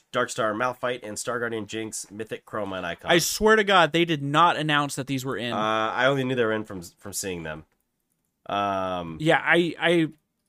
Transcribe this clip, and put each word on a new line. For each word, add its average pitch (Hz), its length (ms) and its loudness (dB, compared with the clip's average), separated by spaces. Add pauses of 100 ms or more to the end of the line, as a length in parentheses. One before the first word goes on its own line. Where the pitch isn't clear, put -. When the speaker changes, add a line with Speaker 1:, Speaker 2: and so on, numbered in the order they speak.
(140)
Speaker 1:
Darkstar 123 400 0
Malphite, 123 480 -2
and 104 160 -8
Star 120 220 -2
Guardian 113 260 -2
Jinx, 110 460 -6
Mythic 110 340 -10
Chroma, 98 320 -4
and 90 80 -4
Icon. 85 240 -4
Speaker 2:
I 175 80 6
swear 214 380 4
to 214 80 4
God, 185 300 4
they 170 120 2
did 160 160 -2
not 147 360 4
announce 147 380 0
that 131 120 -8
these 135 180 -4
were 131 120 -4
in. 117 160 -4
Speaker 1:
Uh, - 40 -2
I 110 480 0
only 139 180 2
knew 127 120 -2
they 120 100 2
were 110 80 0
in 107 120 -2
from, 95 160 -12
from 92 320 -16
seeing 90 300 -6
them. 78 220 -10 (840)
Um, 92 720 -2
Speaker 2:
Yeah, 156 240 2
I, 165 360 2
I 165 280 2 (420)